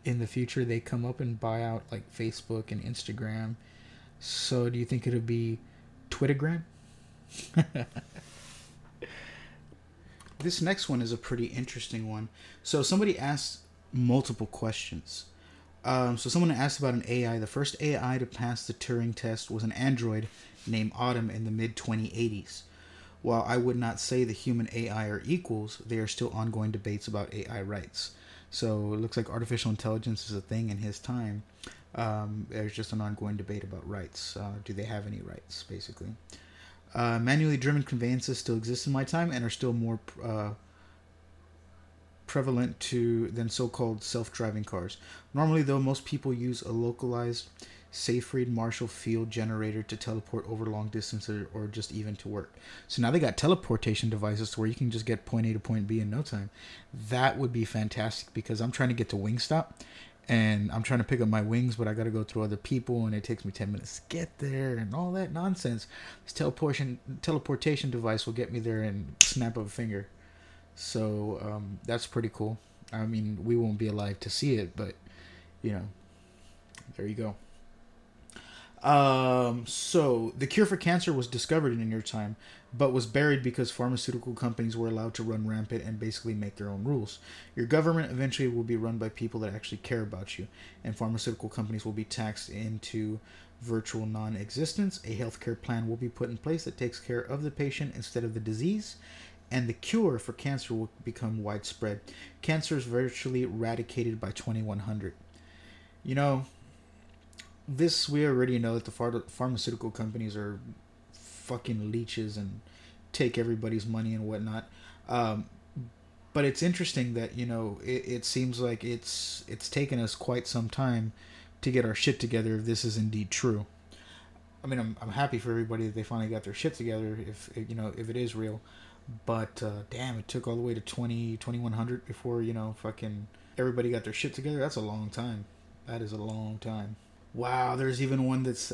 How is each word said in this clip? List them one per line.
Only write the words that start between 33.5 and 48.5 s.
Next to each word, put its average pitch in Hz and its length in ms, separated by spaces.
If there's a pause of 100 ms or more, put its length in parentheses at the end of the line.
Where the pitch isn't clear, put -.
about 95 260
rights. - 480
Uh, 101 140 (120)
do - 80
they 101 120
have 104 240
any 104 140
rights, - 420
basically? - 460 (840)
Uh, 117 260
"Manually 143 380
driven 139 260
conveyances 123 540
still 117 180
exist 117 320
in 139 60
my 135 100
time 165 280
and 123 120
are 113 60
still 123 240
more, 113 260 (240)
uh, 107 280 (1800)
prevalent 123 520
to, 117 500
than 113 200
so-called 117 540
self-driving 110 600
cars. 90 340 (360)
Normally, 156 300
though, 139 160
most 135 260
people 139 280
use 120 280
a - 100
localized 120 760 (420)
Seyfried 123 600
Marshall 113 380